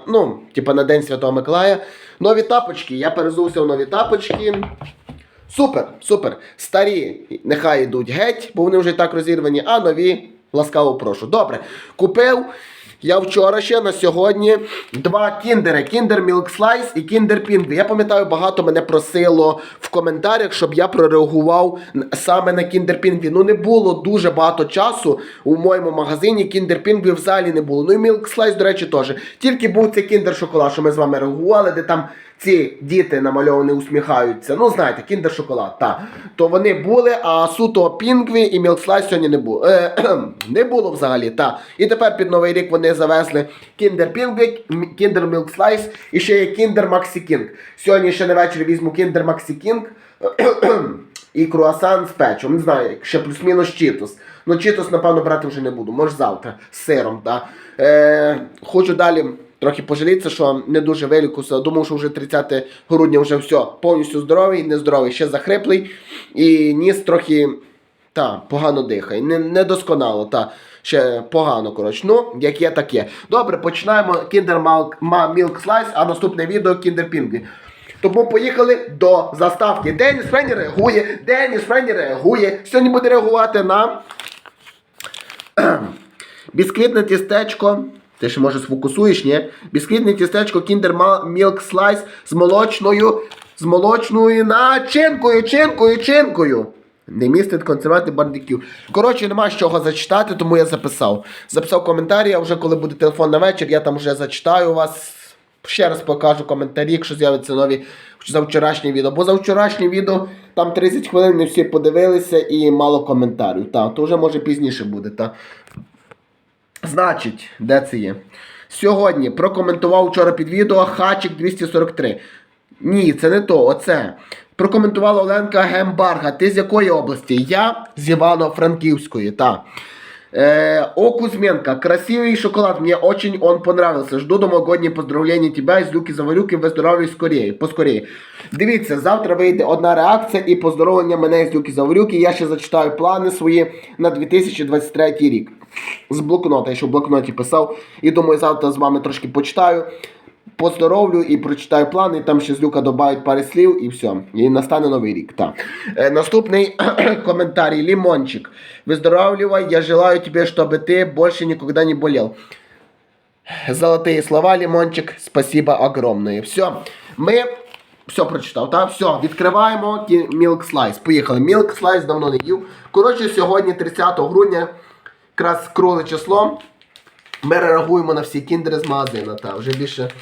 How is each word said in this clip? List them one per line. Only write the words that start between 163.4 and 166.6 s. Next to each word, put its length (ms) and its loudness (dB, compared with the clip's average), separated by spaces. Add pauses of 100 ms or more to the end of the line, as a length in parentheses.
Золоті 540 2
слова, 360 4
Лімончик, 600 -2
спасибо 640 0
огромне. 600 0
Все, 320 -2 (440)